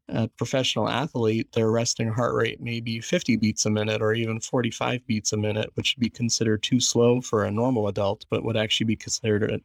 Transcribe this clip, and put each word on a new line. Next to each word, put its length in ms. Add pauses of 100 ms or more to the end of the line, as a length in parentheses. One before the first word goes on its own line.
a 200
professional 600
athlete, 640
their 220
resting 400
heart 200
rate 280
may 180
be 220
fifty 340
beats 320
a 40
minute 300
or 140
even 240
forty-five 680
beats 280
a 40
minute, 380
which 220
would 40
be 100
considered 520
too 160
slow 420
for 220
a 80
normal 380
adult, 420
but 140
would 120
actually 300
be 80
considered 720